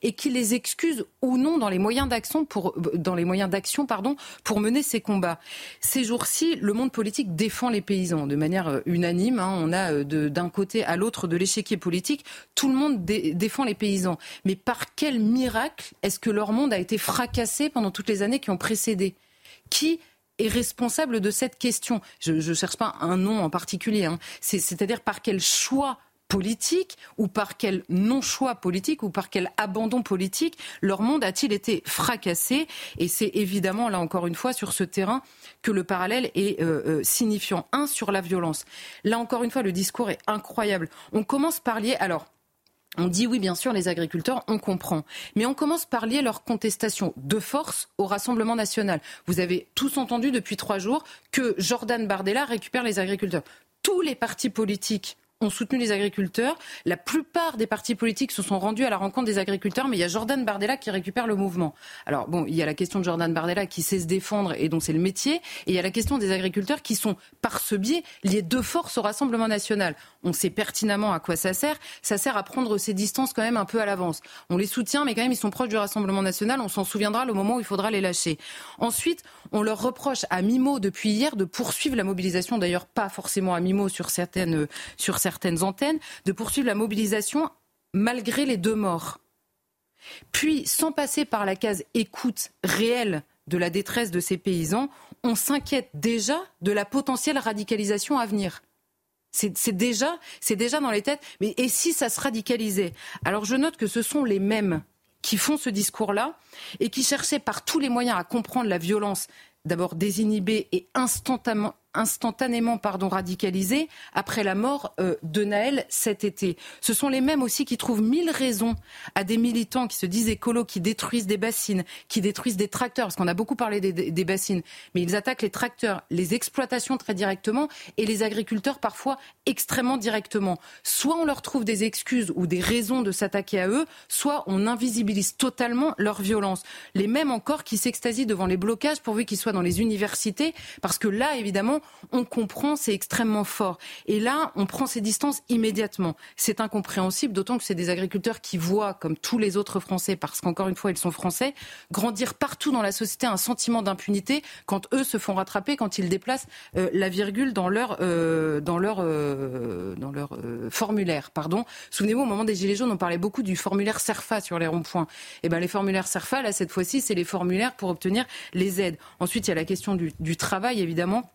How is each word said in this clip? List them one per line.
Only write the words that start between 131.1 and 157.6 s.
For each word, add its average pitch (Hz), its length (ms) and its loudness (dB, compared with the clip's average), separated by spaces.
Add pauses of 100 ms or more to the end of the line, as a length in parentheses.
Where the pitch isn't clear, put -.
on 339 80 2
leur 285 180 0
trouve 254 220 -2
des 208 200 2
excuses 220 520 0
ou 180 100 0
des 180 140 2
raisons 233 400 2
de 202 100 0
s'attaquer 196 500 0
à 185 80 2
eux, 277 180 2 (220)
soit 285 380 0
on 190 200 2
invisibilise 220 720 0
totalement 254 600 0
leur 208 240 0
violence. 196 420 0 (320)
Les 196 140 2
mêmes 277 240 2
encore 277 320 0
qui 214 140 -2
s'extasient 240 480 0
devant 190 200 2
les 180 120 2
blocages 233 420 0
pourvu 220 240 0
qu'ils 196 140 -4
soient 220 140 0
dans 190 100 2
les 175 180 2
universités, 220 760 0 (280)
parce - 160 0
que 220 100 2
là, 254 280 2
évidemment, 214 440 0 (320)
on 247 120 2
comprend, 240 520 0
c'est 233 180 0
extrêmement 214 500 0
fort. 190 340 -2 (280)
Et 214 140 2
là, 277 360 0
on 196 100 2
prend - 200 -2
ses 240 140 -4
distances 220 480 0
immédiatement. 214 680 0 (200)
C'est - 240 0
incompréhensible, 208 720 0
d'autant 196 260 0
que - 60 -6
c'est 202 100 -2
des 175 160 0
agriculteurs 185 500 0
qui - 160 -6
voient, 190 380 2
comme 160 220 -4
tous - 220 -2
les 202 180 2
autres 202 240 0
Français, 185 360 -2
parce - 240 -6
qu'encore 180 280 0
une 185 80 -2
fois, 202 140 0
ils 180 80 -2
sont 175 120 0
français, 247 440 -2 (360)
grandir 214 440 -2
partout - 380 -2
dans 240 100 2
la 196 100 2
société - 340 -2
un 214 100 2
sentiment 233 460 0
d'impunité 202 600 0 (240)
quand 196 280 0
eux 269 100 2
se 233 140 -2
font 196 160 -2
rattraper, 190 420 0
quand 208 220 -2
ils 185 100 0
déplacent, 196 380 -2 (300)
euh, 185 160 2
la 190 160 2
virgule 202 440 0
dans 185 160 0